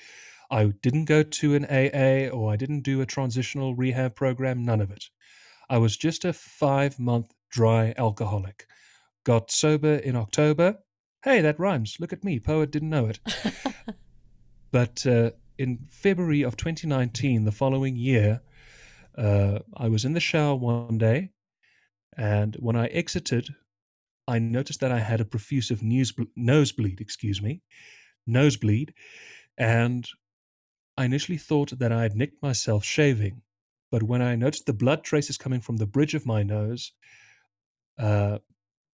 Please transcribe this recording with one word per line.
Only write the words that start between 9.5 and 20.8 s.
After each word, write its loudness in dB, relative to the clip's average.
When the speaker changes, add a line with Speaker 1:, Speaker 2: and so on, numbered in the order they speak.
Speaker 1:
in -2
October. 2
Hey, 4
that 2
rhymes. -2
Look -6
at -14
me. -2
Poet 0
didn't -4
know 0
it. -6
Speaker 2:
<laughs> -8
Speaker 1:
But, 0
uh, 4
in -6
February 0
of -2
twenty -6
nineteen, 0
the 0
following 0
year, 2
uh, 2
I -4
was 0
in -2
the 0
shower 0
one -2